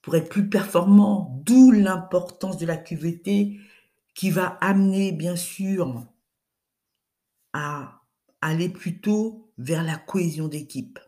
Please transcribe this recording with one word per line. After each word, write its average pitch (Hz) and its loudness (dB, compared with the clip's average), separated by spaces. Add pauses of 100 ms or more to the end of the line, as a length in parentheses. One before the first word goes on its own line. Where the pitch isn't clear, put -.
pour 165 -4
être 160 0
plus 202 -2
performant, 190 2
d'où 254 10
l'importance 185 0
de 165 -6
la 165 -4
Q 165 -12
V 165 -8
T 202 -2 (560)
qui 190 -2
va 180 -2
amener, 196 2
bien 170 -6
sûr, 170 -6 (1500)
à 147 -10 (400)
aller 160 -2
plutôt 214 -6
vers 160 -4
la 160 -6
cohésion 156 -4
d'équipe. 143 -12 (100)